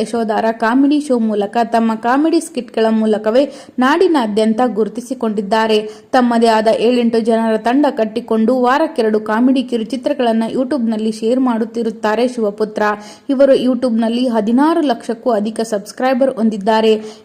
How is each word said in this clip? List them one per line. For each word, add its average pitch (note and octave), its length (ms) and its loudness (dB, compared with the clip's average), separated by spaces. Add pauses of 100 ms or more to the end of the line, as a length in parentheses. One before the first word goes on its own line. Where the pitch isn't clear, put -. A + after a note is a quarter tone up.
ಯಶೋಧಾರ A3 520 -2
ಕಾಮಿಡಿ C4+ 480 2
ಶೋ C4 180 0
ಮೂಲಕ G#3 460 -2
ತಮ್ಮ A3+ 300 0
ಕಾಮಿಡಿ C#4+ 460 2
ಸ್ಕಿಟ್‌ಗಳ A#3 480 -4
ಮೂಲಕವೇ A3 640 2 (260)
ನಾಡಿನಾದ್ಯಂತ B3 880 2
ಗುರುತಿಸಿಕೊಂಡಿದ್ದಾರೆ. A3 1160 -2 (300)
ತಮ್ಮದೇ A#3+ 340 2
ಆದ A3 220 2 (100)
ಏಳೆಂಟು A#3 420 2
ಜನರ A3+ 360 0
ತಂಡ B3 340 0
ಕಟ್ಟಿಕೊಂಡು A3+ 720 -2
ವಾರಕ್ಕೆರಡು B3 600 0
ಕಾಮಿಡಿ B3 420 0
ಕಿರುಚಿತ್ರಗಳನ್ನ A#3 920 -2
YouTube-ನಲ್ಲಿ A3+ 600 -2
ಶೇರ್ A#3 280 -2
ಮಾಡುತ್ತಿರುತ್ತಾರೆ A3+ 880 -2
ಶಿವಪುತ್ರ. G#3+ 540 -4 (460)
ಇವರು C4+ 260 4
YouTube-ನಲ್ಲಿ A#3+ 720 0
ಹದಿನಾರು A#3+ 520 2
ಲಕ್ಷಕ್ಕೂ B3 500 -2
ಅಧಿಕ G#3+ 300 -2
ಸಬ್ಸ್ಕ್ರೈಬರ್ B3 720 -2
ಹೊಂದಿದ್ದಾರೆ. A3 640 2 (240)